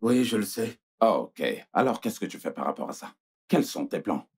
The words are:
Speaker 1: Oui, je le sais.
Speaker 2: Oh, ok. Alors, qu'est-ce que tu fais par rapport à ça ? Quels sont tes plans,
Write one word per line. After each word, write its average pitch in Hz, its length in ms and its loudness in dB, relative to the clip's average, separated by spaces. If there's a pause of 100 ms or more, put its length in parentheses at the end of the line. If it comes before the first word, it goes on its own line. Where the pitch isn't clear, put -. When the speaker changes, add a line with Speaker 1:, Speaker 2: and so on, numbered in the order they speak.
Speaker 1:
Oui, 123 220 6
je 117 120 0
le 107 80 2
sais. 113 360 -4 (200)
Speaker 2:
Oh, 87 300 4
ok. - 120 -8 (300)
Alors, 120 280 2
qu'est-ce 117 180 -4
que - 80 -4
tu - 120 -12
fais - 140 -6
par - 140 -6
rapport - 240 -4
à - 20 -10
ça ? - 220 -14 (320)
Quels 143 180 4
sont - 220 -4
tes - 140 -4
plans, - 380 -4